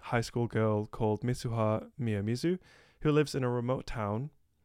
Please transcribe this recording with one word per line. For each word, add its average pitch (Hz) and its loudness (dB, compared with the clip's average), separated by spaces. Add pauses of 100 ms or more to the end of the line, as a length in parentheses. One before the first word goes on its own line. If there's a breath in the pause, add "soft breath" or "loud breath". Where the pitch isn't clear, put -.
high 120 0
school 117 -2
girl 110 2
called 107 0
Mitsuha 113 0 (120)
Miyomizu, 120 0 (420 soft breath)
who 151 2
lives 147 4
in 131 -2
a 123 2
remote 123 -2
town, 113 -2 (360)